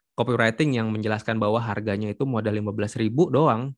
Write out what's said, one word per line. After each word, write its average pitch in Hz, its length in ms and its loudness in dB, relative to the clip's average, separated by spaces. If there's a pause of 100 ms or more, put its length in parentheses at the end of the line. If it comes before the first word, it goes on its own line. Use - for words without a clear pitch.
(160)
copywriting 120 640 2
yang 113 120 0
menjelaskan 107 440 -2
bahwa 110 240 0
harganya 107 520 -2
itu 120 120 -6
modal 110 320 0
lima 104 160 -2
belas 107 240 -4
ribu 117 320 2
doang 131 500 2